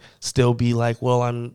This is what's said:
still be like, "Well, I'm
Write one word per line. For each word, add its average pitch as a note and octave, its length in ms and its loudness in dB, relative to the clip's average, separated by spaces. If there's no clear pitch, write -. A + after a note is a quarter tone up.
still B2 340 2
be A#2+ 200 0
like, A#2 260 -2
"Well, B2 220 0
I'm A#2+ 320 -6